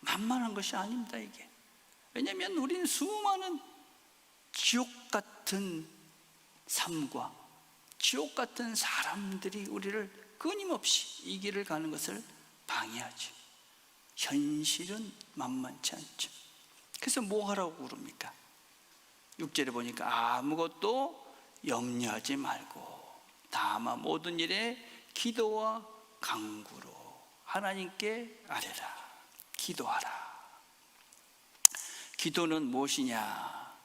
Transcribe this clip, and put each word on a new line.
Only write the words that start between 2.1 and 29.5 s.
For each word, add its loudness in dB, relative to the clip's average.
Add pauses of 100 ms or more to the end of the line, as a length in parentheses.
왜냐하면 0
우리는 2
수많은 2 (920)
지옥 4 (240)
같은 0 (800)
삶과 0 (640)
지옥 4
같은 0
사람들이 0
우리를 -4
끊임없이 2
이 -2
길을 0
가는 0
것을 -4 (420)
방해하죠. -4 (840)
현실은 2 (220)
만만치 -2
않죠. -6 (680)
그래서 4
뭐 2
하라고 0
그럽니까? -8 (1080)
육 -6
절에 4
보니까 2
"아무것도 2 (300)
염려하지 0
말고 -6 (280)
다만 2
모든 0
일에 2 (360)
기도와 2 (340)
간구로 -6 (540)
하나님께 -2
아뢰라." -4 (560)